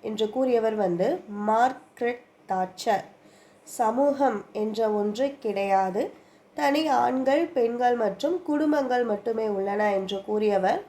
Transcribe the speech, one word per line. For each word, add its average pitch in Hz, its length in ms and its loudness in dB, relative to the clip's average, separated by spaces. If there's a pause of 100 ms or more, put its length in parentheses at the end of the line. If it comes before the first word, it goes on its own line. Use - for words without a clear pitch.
என்று 214 260 -2
கூறியவர் 233 480 2
வந்து 180 240 2 (420)
மார்க்ரெட் 240 720 0 (300)
தாட்சர். 185 540 -2 (720)
சமூகம் 254 600 2 (240)
என்ற 220 280 0 (100)
ஒன்று 208 260 0 (180)
கிடையாது. 196 580 0 (580)
தனி 294 220 2 (220)
ஆண்கள், 262 380 2 (140)
பெண்கள் 240 480 2
மற்றும் 269 320 -2 (120)
குடும்பங்கள் 285 640 0
மட்டுமே 220 340 -2 (120)
உள்ளன 202 400 0
என்று 190 200 -4 (100)
கூறியவர் 208 600 2